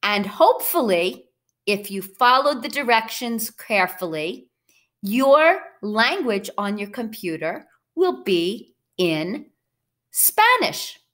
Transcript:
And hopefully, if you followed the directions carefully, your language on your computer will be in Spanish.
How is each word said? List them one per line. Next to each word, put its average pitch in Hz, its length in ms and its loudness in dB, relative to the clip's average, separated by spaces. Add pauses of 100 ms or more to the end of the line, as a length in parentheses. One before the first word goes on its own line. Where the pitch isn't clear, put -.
And 208 240 -2
hopefully, 247 960 2 (400)
if 202 240 -2
you 190 140 -6
followed 254 580 2
the 294 80 -8
directions 233 800 -2
carefully, 185 1000 -4 (520)
your 277 600 4 (200)
language 226 760 0
on 202 200 -4
your 202 120 -8
computer 180 800 -8 (280)
will 349 280 0
be 180 520 -2 (220)
in 175 500 -2 (640)
Spanish. - 880 0 (140)